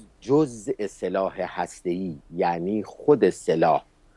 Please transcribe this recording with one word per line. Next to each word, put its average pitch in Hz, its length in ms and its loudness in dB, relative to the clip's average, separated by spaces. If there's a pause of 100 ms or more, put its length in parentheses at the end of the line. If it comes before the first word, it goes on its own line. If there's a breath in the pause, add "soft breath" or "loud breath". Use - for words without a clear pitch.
(220)
جزء 120 680 0
سلاح 95 480 -4
هسته‌ای، 90 800 -6 (200)
یعنی 90 480 -2
خود 110 460 4
سلاح، 82 540 2 (340 soft breath)